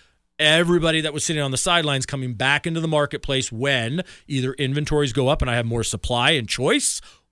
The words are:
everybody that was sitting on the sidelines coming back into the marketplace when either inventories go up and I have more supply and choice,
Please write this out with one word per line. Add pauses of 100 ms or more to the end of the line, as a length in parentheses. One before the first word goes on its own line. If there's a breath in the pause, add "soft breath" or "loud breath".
(400 soft breath)
everybody
that
was
sitting
on
the
sidelines
coming
back
into
the
marketplace
when (260 loud breath)
either
inventories
go
up
and
I
have
more
supply
and
choice, (320 soft breath)